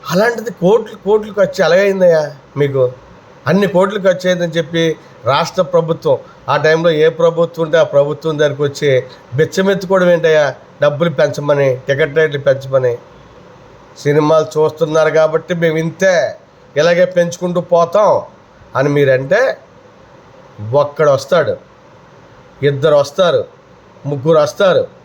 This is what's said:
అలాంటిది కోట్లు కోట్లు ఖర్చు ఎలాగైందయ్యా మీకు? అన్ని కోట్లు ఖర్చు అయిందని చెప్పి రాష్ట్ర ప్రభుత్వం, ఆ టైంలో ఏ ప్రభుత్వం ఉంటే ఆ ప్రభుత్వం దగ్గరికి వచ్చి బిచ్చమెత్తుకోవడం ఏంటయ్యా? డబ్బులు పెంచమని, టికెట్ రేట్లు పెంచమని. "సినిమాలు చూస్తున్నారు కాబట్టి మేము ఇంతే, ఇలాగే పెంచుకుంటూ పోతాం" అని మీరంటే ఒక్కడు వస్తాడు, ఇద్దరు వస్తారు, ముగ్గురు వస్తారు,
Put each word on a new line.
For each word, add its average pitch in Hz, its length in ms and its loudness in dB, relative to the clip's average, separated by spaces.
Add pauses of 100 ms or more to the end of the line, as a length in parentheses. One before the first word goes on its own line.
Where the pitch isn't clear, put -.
అలాంటిది 220 420 -2
కోట్లు 214 440 0
కోట్లు 208 380 -2
ఖర్చు 190 320 0
ఎలాగైందయ్యా 175 680 2 (220)
మీకు? 135 340 0 (560)
అన్ని 190 200 2
కోట్లు 196 320 0
ఖర్చు 185 280 0
అయిందని 175 240 -2
చెప్పి 165 440 -2 (300)
రాష్ట్ర 156 360 -2
ప్రభుత్వం, 160 560 0 (320)
ఆ 143 80 0
టైంలో 160 340 2
ఏ 156 180 2
ప్రభుత్వం 165 560 -2
ఉంటే 156 120 0
ఆ 160 60 4
ప్రభుత్వం 147 560 -2
దగ్గరికి 143 220 0
వచ్చి 139 420 0 (320)
బిచ్చమెత్తుకోవడం 185 760 0
ఏంటయ్యా? 156 460 2 (260)
డబ్బులు 147 280 0
పెంచమని, 143 680 0
టికెట్ 143 420 -4
రేట్లు 147 220 0
పెంచమని. 131 580 -2 (1000)
"సినిమాలు 151 460 2
చూస్తున్నారు 156 640 0
కాబట్టి 156 440 0
మేము 165 240 -2
ఇంతే, 160 600 -2 (400)
ఇలాగే 170 280 2
పెంచుకుంటూ 175 560 -4
పోతాం" 170 600 2 (540)
అని 139 140 0
మీరంటే 143 680 0 (1160)
ఒక్కడు 143 380 0
వస్తాడు, 135 440 0 (1120)
ఇద్దరు 147 300 2
వస్తారు, 143 500 0 (600)
ముగ్గురు 147 340 0
వస్తారు, 151 480 0 (180)